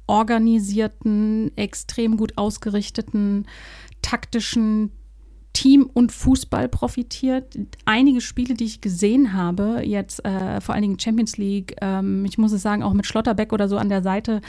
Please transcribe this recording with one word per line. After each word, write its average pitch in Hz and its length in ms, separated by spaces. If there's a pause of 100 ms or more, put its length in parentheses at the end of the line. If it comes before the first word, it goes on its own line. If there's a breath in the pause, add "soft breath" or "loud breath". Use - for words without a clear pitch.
organisierten, 214 1500
extrem 220 600
gut 214 200
ausgerichteten, 208 1120 (560 loud breath)
taktischen 214 880 (640)
Team 269 420
und 240 160
Fußball 254 580
profitiert. 254 880 (280)
Einige 247 360
Spiele, 247 340
die 226 100
ich 220 160
gesehen 208 540
habe, 190 500
jetzt, 202 400
äh, 190 360
vor - 140
allen 208 80
Dingen 196 160
Champions 226 380
League, 196 440
ähm, 190 440
ich 196 140
muss 220 120
es 208 100
sagen, 208 220
auch 202 100
mit 202 140
Schlotterbeck 220 460
oder 208 160
so 202 100
an 220 100
der 196 140
Seite, 202 460